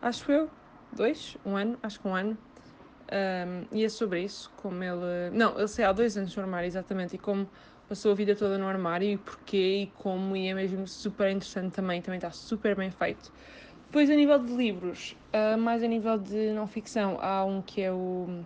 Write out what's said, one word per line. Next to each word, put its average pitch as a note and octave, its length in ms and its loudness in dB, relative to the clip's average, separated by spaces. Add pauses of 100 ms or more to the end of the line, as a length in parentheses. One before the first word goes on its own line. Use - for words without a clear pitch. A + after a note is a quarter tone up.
acho A#3+ 280 -2
eu, D4+ 200 4 (420)
dois, - 520 -2
um G3 120 -2
ano, A3 260 -2
acho G#3 160 -8
que - 80 -6
um F#3+ 80 -2
ano. G#3 220 0 (720)
Ahm, F3+ 640 -2
e G#3+ 120 2
é A3 40 2
sobre F#3+ 340 -2
isso, - 340 -10
como F#3 260 -6
ele, F3 500 -4
não, A3 240 4
ele G#3 120 0
saiu G#3 200 2
há G3 40 6
dois G#3+ 240 2
anos F#3+ 200 -4
no G3+ 60 -4
armário, F3+ 240 -4
exatamente, F#3 500 -6
e - 20 -8
como - 300 -2 (400)
passou G#3 240 2
a - 20 8
vida G3+ 220 4
toda G3 220 0
no G3 80 -2
armário, F#3+ 420 0
e G3+ 80 0
porquê, G3 680 0
e G3 40 -4 (100)
como, F#3+ 400 -2
e F#3+ 120 -2
é F#3+ 60 -2
mesmo F#3+ 320 -2
super G3 440 -2
interessante F#3+ 420 -4
também, F3+ 300 -2
também F#3 180 -6
tá E3+ 100 -6
super G#3 460 -2
bem F#3+ 140 -2
feito. - 420 -4 (540)
Depois, D4 240 6
a D4+ 40 8
nível D4 240 8
de A#3+ 140 0
livros, G3 640 -2 (160)
ah, G#3+ 240 4
mais A3+ 260 2
a A#3 40 2
nível A3+ 320 2
de G#3+ 340 0
não G#3+ 140 -2
ficção, G#3 540 -2
há F#3+ 240 2
um G3 180 0
que - 180 -6
é F#3 120 0
o F3+ 540 -4